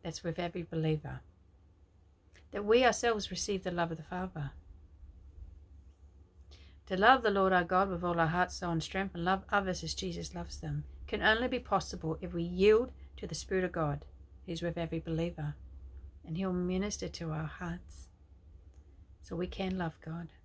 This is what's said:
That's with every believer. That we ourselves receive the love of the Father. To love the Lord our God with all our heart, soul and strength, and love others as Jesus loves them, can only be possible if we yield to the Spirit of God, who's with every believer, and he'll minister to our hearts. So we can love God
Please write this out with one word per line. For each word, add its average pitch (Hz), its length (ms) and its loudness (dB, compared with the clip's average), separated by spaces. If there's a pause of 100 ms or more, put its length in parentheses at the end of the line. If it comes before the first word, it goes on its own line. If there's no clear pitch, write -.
That's 165 220 -8
with 165 140 -2
every 175 240 -4
believer. 156 580 0 (1300)
That 208 140 -4
we 233 180 8
ourselves 226 480 4
receive 190 320 -2
the 180 80 -2
love 170 200 0
of 160 60 -4
the 156 60 -12
Father. 180 480 -6 (2250)
To 185 100 -2
love 233 260 8
the 214 80 4
Lord 190 220 4
our 180 100 4
God 185 260 2
with 175 140 -4
all 175 160 2
our 160 80 4
heart, 175 240 0
soul 175 200 -4
and 165 120 0
strength, 190 320 -4
and 170 80 -4
love 185 260 0
others 185 360 0
as 156 80 -4
Jesus 170 420 -6
loves 175 240 -8
them, 147 240 -4 (280)
can 214 100 -2
only 220 280 4
be 247 100 0
possible 165 600 -2
if 180 120 -6
we 170 80 0
yield 202 480 6 (280)
to 190 100 -8
the 156 80 -6
Spirit 185 300 0
of 175 80 -4
God, 147 320 0 (400)
who's 165 160 -6
with 170 160 -2
every 165 240 -2
believer, 160 540 -2 (680)
and 160 120 -6
he'll 190 160 0
minister 185 560 -2
to 165 220 -6
our 156 160 -4
hearts. - 600 -10 (1120)
So - 140 -10
we 180 120 -2
can 190 300 -2
love 165 280 -2
God 165 240 -8 (160)